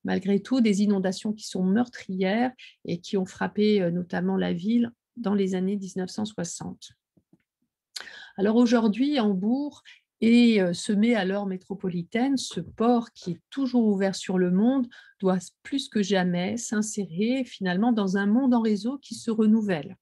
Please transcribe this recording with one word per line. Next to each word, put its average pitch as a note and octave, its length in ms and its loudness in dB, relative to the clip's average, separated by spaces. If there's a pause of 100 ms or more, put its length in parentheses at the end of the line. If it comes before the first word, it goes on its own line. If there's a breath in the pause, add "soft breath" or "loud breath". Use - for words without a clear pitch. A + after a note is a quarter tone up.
malgré F#3+ 360 0
tout, C4 200 0
des G#3 220 2
inondations G3 500 0
qui - 140 -12
sont F#3 160 -4
meurtrières G3+ 880 -2 (320 loud breath)
et E3+ 160 -6
qui - 160 -4
ont F#3+ 80 0
frappé, G#3 560 0
euh, E3+ 100 0
notamment F3+ 460 -2
la F3+ 160 0
ville A#3 400 0 (240)
dans G3+ 160 -2
les F#3+ 200 0
années F#3+ 220 -2
dix-neuf F#3 360 -6
cent G#3+ 140 -6
soixante. - 640 -12 (1500 loud breath)
Alors G#3 180 0
aujourd'hui, A#3+ 640 2
Hambourg A3 640 -2 (380 loud breath)
est, A3+ 400 6
euh, F3 120 0
semé G#3+ 420 2
à G3 100 0
l'heure G3 220 -2
métropolitaine. F#3+ 920 -4
Ce - 240 -6
port A#3 500 0
qui - 200 -10
est E3+ 180 -8
toujours B3 360 0
ouvert G3 300 2
sur F#3 220 -4
le F3+ 140 2
monde A#3+ 360 2 (320 loud breath)
doit F#3 200 2 (240)
plus C4+ 260 -6
que G#3 140 0
jamais F3+ 520 0
s'insérer G#3+ 880 -4
finalement G3 480 -2
dans G3 240 0
un G3+ 120 0
monde B3 260 4
en A#3 80 2
réseau A3 380 -2
qui - 160 -14
se - 160 -6
renouvelle. G#3 720 2